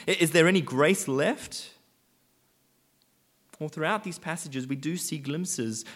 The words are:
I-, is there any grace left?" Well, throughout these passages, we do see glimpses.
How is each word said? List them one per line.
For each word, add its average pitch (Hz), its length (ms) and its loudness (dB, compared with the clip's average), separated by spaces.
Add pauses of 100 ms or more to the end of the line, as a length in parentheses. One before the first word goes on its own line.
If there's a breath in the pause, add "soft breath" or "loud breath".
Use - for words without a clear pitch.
I-, 185 140 2
is 165 120 4
there 165 160 8
any 185 120 6
grace 143 480 2
left?" 147 640 -2 (1900)
Well, 156 100 -6
throughout 170 340 -2
these 180 160 -10
passages, 143 480 -6
we 135 80 -2
do 156 220 -4
see 165 220 -6
glimpses. 139 680 -4 (100)